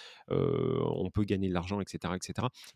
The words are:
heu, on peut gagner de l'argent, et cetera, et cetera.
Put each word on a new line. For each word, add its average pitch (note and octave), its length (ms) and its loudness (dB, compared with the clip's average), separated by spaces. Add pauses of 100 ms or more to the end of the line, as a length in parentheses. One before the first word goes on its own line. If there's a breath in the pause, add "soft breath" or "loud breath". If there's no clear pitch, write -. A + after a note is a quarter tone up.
(300 loud breath)
heu, - 560 2
on F2+ 240 0
peut G#2 140 2
gagner F#2+ 240 2
de F2+ 60 0
l'argent, F2+ 260 0
et F#2 80 -2
cetera, F2 280 -4
et F2 60 -4
cetera. - 280 -2 (240 loud breath)